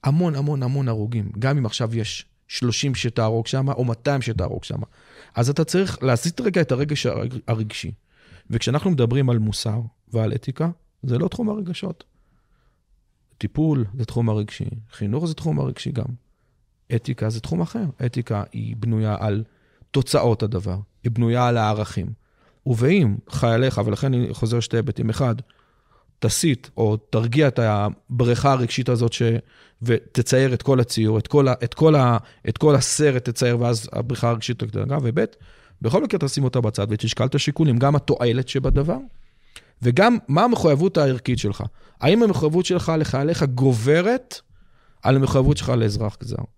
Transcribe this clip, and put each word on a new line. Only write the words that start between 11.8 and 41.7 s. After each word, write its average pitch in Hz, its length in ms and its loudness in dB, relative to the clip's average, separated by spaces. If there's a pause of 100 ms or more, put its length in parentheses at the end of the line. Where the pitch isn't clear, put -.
טיפול 147 460 0 (140)
זה 120 60 -2
תחום 117 240 -2
הרגשי, 104 400 -4 (240)
חינוך 123 340 -4
זה 156 80 -4
תחום 151 260 -2
הרגשי 131 320 -6
גם. 123 120 -4 (880)
אתיקה 113 360 -2
זה 113 100 -6
תחום 170 200 -4
אחר. 196 240 -4 (220)
אתיקה 117 360 -4 (100)
היא 110 240 -8
בנויה 110 440 0
על 107 240 0 (460)
תוצאות 120 520 2
הדבר, 101 360 -4 (260)
היא 120 80 -2
בנויה 120 360 2
על 120 80 2
הערכים. 107 500 -2 (600)
ואם 127 500 2 (120)
חייליך, 120 560 0
ולכן 127 300 0
אני 123 200 -2
חוזר 117 260 -2
שתי - 160 -4
היבטים, 110 340 -2
אחד, 120 240 0 (840)
תסיט 127 580 0
או 110 200 2
תרגיע 117 520 2
את 127 140 -2
הבריכה 113 920 0
הרגשית 127 360 0
הזאת 117 240 2
ש-, - 100 -4 (600)
ותצייר 127 720 2
את - 80 -4
כל 131 180 4
הציור, 110 380 0
את - 80 -2
כל 143 220 4
ה-, 123 60 2 (100)
את - 100 -8
כל 156 200 6
ה-, 123 240 4 (300)
את 107 100 -4
כל 151 160 6
הסרט 131 540 2
תצייר, 120 320 0
ואז 117 320 0
הבריכה 117 360 -2
הרגשית 117 340 -2
תרגע, 107 400 -4
וב', 123 220 0 (580)
בכל 156 200 2
מקרה 208 180 -2
תשים 139 240 -2
אותה 127 160 0
בצד 107 300 -2
ותשקל 113 340 -2
את 127 100 -2
השיקולים, 143 440 2
גם 139 180 2
התועלת 123 520 0
שבדבר, 139 500 0 (840)
וגם 175 340 4 (120)
מה 160 160 4
המחויבות 185 520 2
הערכית 127 420 0
שלך. 101 240 -4 (380)